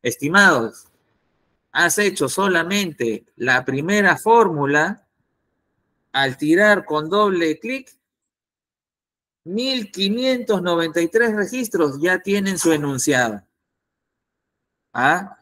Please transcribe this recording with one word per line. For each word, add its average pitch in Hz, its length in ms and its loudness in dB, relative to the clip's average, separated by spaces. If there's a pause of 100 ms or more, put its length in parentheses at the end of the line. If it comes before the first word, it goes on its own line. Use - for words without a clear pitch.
Estimados, 147 840 2 (800)
has 165 260 0
hecho 190 320 -2
solamente 170 960 -2 (120)
la 127 280 -2
primera 165 540 0
fórmula. 165 920 0 (1040)
Al 135 240 -2
tirar 185 480 4
con 151 240 -4
doble 180 500 0
clic, 262 380 -10 (1500)
mil 233 460 -6
quinientos 226 720 -2
noventa 170 400 -2
y 170 80 0
tres 226 260 0
registros 196 640 -2
ya 180 200 0
tienen 196 400 -2
su 165 140 2
enunciado. 131 720 0 (1500)
¿Ah? 160 480 0